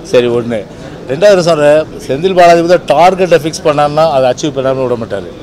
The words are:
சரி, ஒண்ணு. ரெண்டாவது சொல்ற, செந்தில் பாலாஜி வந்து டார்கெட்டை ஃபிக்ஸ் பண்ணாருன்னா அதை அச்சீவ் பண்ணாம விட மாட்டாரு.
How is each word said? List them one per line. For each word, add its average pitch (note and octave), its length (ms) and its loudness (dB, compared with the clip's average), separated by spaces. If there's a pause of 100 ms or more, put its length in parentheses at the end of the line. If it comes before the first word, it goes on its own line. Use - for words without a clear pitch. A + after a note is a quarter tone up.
சரி, A#2+ 240 2
ஒண்ணு. A#2+ 320 -2 (500)
ரெண்டாவது F#3 320 2
சொல்ற, D#3 440 2 (140)
செந்தில் E3 360 -2
பாலாஜி E3+ 260 6
வந்து E3+ 260 2
டார்கெட்டை E3+ 520 2
ஃபிக்ஸ் D3+ 240 -6
பண்ணாருன்னா D3 460 0
அதை C3 200 0
அச்சீவ் C#3 280 -4
பண்ணாம C3 240 -2
விட B2 140 -2
மாட்டாரு. G2+ 340 -8 (140)